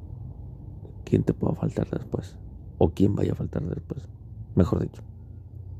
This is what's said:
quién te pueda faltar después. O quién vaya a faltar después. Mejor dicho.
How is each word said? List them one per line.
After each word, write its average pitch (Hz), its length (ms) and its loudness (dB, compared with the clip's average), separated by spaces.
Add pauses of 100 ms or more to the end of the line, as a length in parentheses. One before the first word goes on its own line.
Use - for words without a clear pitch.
(1040)
quién 104 180 6
te - 100 4
pueda - 220 2
faltar - 340 0
después. - 480 -4 (400)
O 87 120 8
quién 101 260 6
vaya 98 180 4
a - 20 0
faltar - 280 -2
después. - 460 -6 (460)
Mejor - 260 6
dicho. - 200 -4 (800)